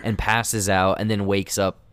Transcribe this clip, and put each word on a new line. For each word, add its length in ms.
and 120
passes 540
out 300
and 100
then 160
wakes 320
up 220